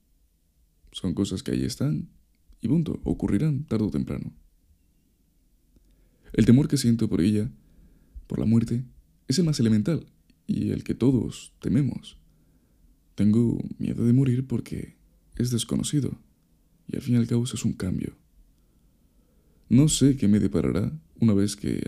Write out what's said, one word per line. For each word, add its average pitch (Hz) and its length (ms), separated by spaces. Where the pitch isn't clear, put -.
Son 90 220
cosas 95 280
que - 100
ahí 64 120
están 151 460
y - 80
punto, 156 360
ocurrirán 135 600
tarde 107 200
o 98 60
temprano. 69 420
El 113 140
temor 120 220
que - 80
siento 117 320
por 95 120
ella, 104 300
por - 120
la 64 80
muerte, 117 380
es 139 100
el 180 60
más 156 160
elemental 113 460
y - 240
el - 140
que - 100
todos - 680
tememos. - 580
Tengo 110 440
miedo - 260
de 120 80
morir 131 340
porque - 500
es 123 140
desconocido - 680
y - 100
al - 60
fin 127 120
y 120 40
al 117 80
cabo 120 180
eso - 120
es - 80
un - 80
cambio. - 440
No 143 200
sé 135 280
qué 101 120
me 104 100
deparará 90 580
una 113 140
vez 101 220
que - 320